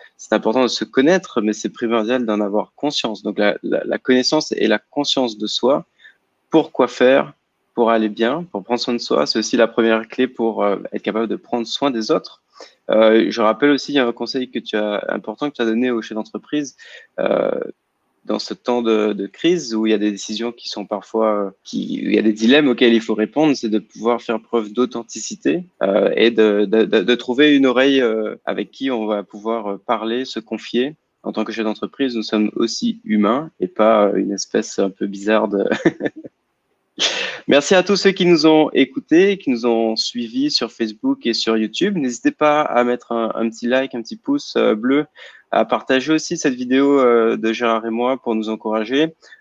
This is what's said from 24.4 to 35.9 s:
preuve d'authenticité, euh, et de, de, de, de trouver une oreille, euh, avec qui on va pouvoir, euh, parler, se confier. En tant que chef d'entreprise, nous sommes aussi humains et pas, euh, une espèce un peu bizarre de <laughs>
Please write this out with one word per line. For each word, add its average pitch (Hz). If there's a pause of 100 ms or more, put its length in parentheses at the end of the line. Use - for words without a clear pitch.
preuve 107
d'authenticité, 120 (160)
euh, 104
et 117
de, 107
de, 107
de, 107
de 113
trouver 135
une 139
oreille, 131
euh, 110 (100)
avec 98
qui 135
on 113
va 104
pouvoir, 107
euh, 98
parler, 113
se 123
confier. 123 (280)
En 104
tant 110
que 113
chef 110
d'entreprise, 113
nous 110
sommes 107
aussi 113
humains 107 (100)
et 92
pas, 107
euh, 98
une 98
espèce -
un 98
peu 98
bizarre 104
de 98
<laughs> - (1700)